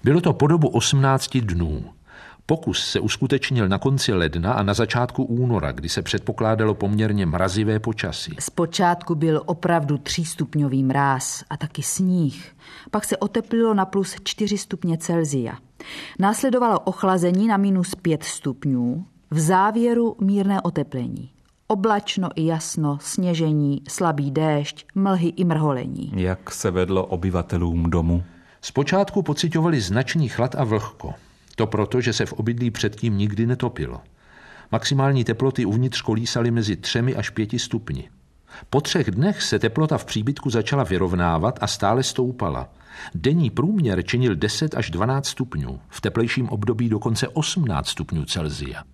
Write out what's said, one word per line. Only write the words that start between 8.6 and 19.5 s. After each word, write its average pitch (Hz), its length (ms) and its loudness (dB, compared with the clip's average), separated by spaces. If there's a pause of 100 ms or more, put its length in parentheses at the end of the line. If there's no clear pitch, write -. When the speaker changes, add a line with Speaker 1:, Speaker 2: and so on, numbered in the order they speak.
Speaker 2:
byl 156 300 2
opravdu 160 520 0
třístupňový 143 840 -2
mráz 135 680 0
a 151 80 -8
taky 151 260 -6
sníh. 180 720 -2 (360)
Pak 214 140 -2
se 202 120 -2
oteplilo 226 560 0
na 190 120 2
plus 190 380 -2
čtyři 208 340 -2
stupně 170 400 -4
Celsia. 151 600 -2 (600)
Následovalo 220 600 2
ochlazení 185 680 2
na 208 100 4
minus 190 380 2
pět 156 280 -2
stupňů, 131 800 -2 (260)
v 156 80 0
závěru 220 840 2